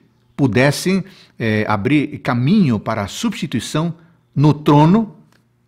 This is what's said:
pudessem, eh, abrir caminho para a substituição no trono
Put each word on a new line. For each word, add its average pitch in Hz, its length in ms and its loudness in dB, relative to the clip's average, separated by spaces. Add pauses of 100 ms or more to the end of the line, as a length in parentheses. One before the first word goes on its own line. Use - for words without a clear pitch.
(360)
pudessem, 143 720 0 (320)
eh, 107 320 0
abrir 120 480 -2
caminho 127 640 0
para 107 240 -6
a 98 40 -8
substituição 160 840 -6 (420)
no 143 160 4
trono 156 640 2 (520)